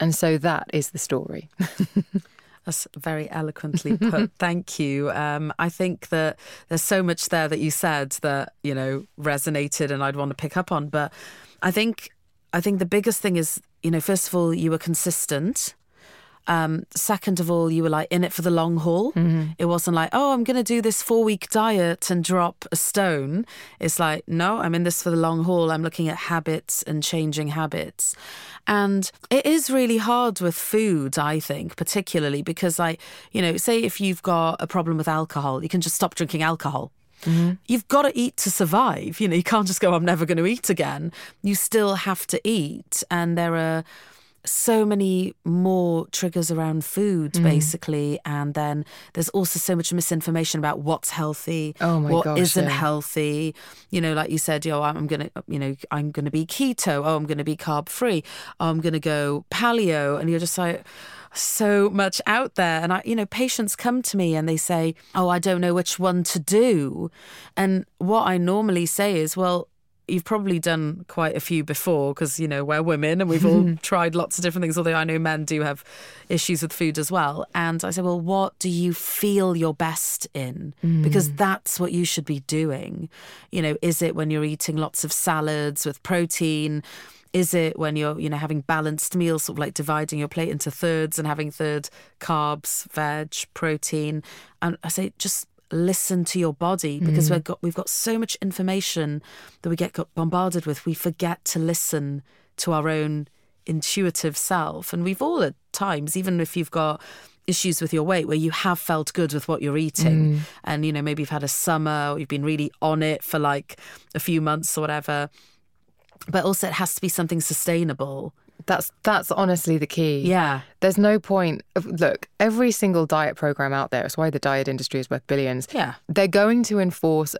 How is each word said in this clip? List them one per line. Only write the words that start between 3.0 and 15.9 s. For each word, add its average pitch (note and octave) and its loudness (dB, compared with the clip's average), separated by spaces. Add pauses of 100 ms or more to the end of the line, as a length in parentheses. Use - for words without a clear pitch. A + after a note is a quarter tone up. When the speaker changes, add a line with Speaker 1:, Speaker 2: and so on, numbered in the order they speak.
Speaker 2:
eloquently D#3 -2
put. G3+ 0
Speaker 1:
<laughs> - -20
Speaker 2:
Thank F3 -2
you. C#3+ 0
Um, D3 -2
I E3 0
think - -4
that D#3+ 0 (300)
there's E3 0
so F#3+ 2
much E3+ -2
there D#3+ 2
that D3+ -2
you D#3 0
said C#3+ 0 (100)
that, C#3 -2 (100)
you C#3+ -4
know, C3+ -4 (120)
resonated D3 -2
and C#3 -2
I'd C#3 0
want C#3+ -2
to C#3 -6
pick - -6
up F#3 -2
on. D3 -2
But D3 -2 (520)
I F#3 2
think, G#3+ -2 (420)
I F3 0
think G3+ 2
the F#3 0
biggest G3+ 0
thing F#3 2
is, D#3+ -2 (200)
you E3 0
know, E3 2
first F#3+ 0
of - -6
all, E3+ 2
you E3 0
were D#3+ 0
consistent. E3 -2 (760)